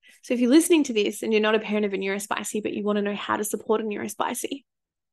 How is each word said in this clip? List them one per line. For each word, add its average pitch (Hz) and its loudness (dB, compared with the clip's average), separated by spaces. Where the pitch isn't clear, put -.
So - -4
if 240 0
you're 247 4
listening 320 6
to 247 -4
this 208 0
and 220 -2
you're 214 4
not 214 4
a 214 2
parent 208 0
of 196 -2
a 190 -4
neurospicy, 202 -4
but - -4
you 214 -4
wanna 208 0
know 202 -4
how 214 -2
to 208 -4
support 214 -2
a 220 -6
neurospicy 220 -6